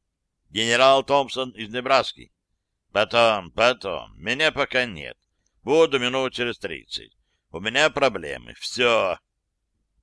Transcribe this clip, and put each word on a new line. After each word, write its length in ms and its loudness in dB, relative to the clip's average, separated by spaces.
"Генерал 540 4
Томпсон 480 -2
из 180 -12
Небраски". 600 -2
"Потом, 600 2
потом. 640 -2
Меня 380 -2
пока 320 -2
нет. 320 -14
Буду 360 4
минут 340 -2
через 240 -4
тридцать. 540 -12
У 80 -10
меня 300 0
проблемы. 640 -4
Все". 640 0